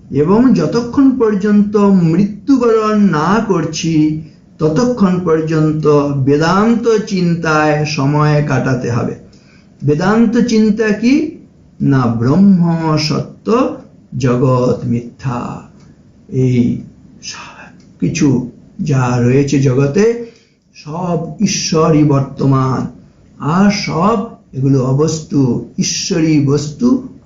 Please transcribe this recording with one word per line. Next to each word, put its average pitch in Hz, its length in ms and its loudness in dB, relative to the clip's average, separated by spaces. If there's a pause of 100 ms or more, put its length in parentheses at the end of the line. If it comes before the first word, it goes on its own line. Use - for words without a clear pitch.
(120)
এবং 196 420 2
যতক্ষণ 240 640 0
পর্যন্ত 208 580 2
মৃত্যুবরণ 208 1200 2
না 190 480 2
করছি, 156 760 0 (380)
ততক্ষণ 185 600 0
পর্যন্ত 156 880 0
বেদান্ত 165 840 0 (180)
চিন্তায় 160 800 0
সময় 147 600 0
কাটাতে 131 440 -2
হবে। 113 240 -4 (680)
বেদান্ত 196 540 2
চিন্তা 220 520 2
কি? 277 420 0 (500)
না, 139 160 2
ব্রহ্ম 160 1000 2
সত্য, 190 800 -4 (400)
জগৎ 123 680 0
মিথ্যা। 120 760 -8 (680)
এই 123 540 0 (420)
সব - 460 -18 (300)
কিছু 143 520 0 (280)
যা 131 400 0
রয়েছে 139 400 2
জগতে, 143 680 0 (500)
সব 170 640 -8
ঈশ্বরই 160 640 2
বর্তমান, 135 840 0 (520)
আর 180 320 0
সব 190 580 -2 (240)
এগুলো 135 260 2
অবস্তু, 135 1000 -2
ঈশ্বরই 160 680 0
বস্তু, 139 640 0 (180)